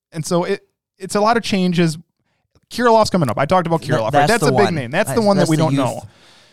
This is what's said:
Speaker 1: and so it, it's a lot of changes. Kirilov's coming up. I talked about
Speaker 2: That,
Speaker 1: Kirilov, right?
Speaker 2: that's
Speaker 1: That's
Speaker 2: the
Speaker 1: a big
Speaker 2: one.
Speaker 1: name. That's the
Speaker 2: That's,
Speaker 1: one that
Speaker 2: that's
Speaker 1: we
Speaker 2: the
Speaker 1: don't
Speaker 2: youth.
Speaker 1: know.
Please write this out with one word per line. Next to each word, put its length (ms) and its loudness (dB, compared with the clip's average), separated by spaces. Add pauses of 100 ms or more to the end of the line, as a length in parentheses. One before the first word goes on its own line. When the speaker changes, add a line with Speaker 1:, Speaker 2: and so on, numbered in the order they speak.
(120)
Speaker 1:
and 140 -10
so 180 -2
it, 240 -6 (300)
it's 180 -8
a 60 0
lot 160 2
of 60 -6
changes. 540 0 (720)
Kirilov's 400 2
coming 200 0
up. 80 -4
I 80 0
talked 220 2
about 140 -2
Speaker 2:
That, 60 -14
Speaker 1:
Kirilov, 180 0
right? 60 -4
Speaker 2:
that's 200 2
Speaker 1:
That's 120 0
Speaker 2:
the 100 4
Speaker 1:
a 40 -2
big 80 4
Speaker 2:
one. 100 -2
Speaker 1:
name. 160 -8
That's 180 -2
the 60 -4
Speaker 2:
That's, 100 0
Speaker 1:
one 120 2
that 40 2
Speaker 2:
that's 80 0
Speaker 1:
we 60 2
Speaker 2:
the 80 0
Speaker 1:
don't 100 0
Speaker 2:
youth. 120 0
Speaker 1:
know. 180 -6 (480)